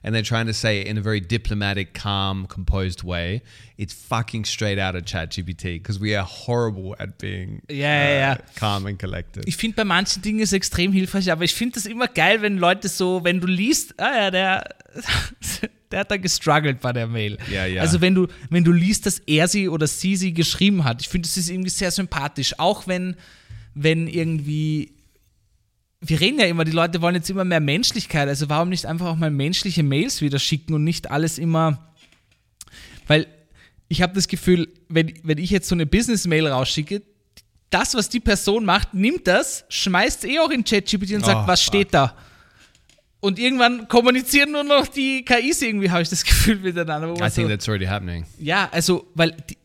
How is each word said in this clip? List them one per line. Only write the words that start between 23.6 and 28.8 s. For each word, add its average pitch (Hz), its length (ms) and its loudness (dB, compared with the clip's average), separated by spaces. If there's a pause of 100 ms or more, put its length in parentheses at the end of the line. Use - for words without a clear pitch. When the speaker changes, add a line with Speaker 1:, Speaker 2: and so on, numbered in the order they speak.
Speaker 2:
wenn 160 340 2
irgendwie, 156 840 -2 (1080)
wir 156 200 0
reden 254 200 2
ja 202 60 6
immer, 165 180 2
die 160 80 0
Leute 170 300 0
wollen 175 140 2
jetzt 170 140 -4
immer 190 140 -2
mehr 170 160 2
Menschlichkeit, 151 680 0
also 143 200 -2
warum 160 220 2
nicht 180 160 -4